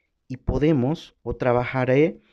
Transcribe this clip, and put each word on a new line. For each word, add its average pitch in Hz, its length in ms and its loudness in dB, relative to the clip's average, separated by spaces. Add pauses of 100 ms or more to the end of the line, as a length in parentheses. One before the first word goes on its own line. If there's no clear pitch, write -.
(280)
y 127 100 -10
podemos 139 840 -2
o 117 120 -6
trabajaré 127 840 0 (120)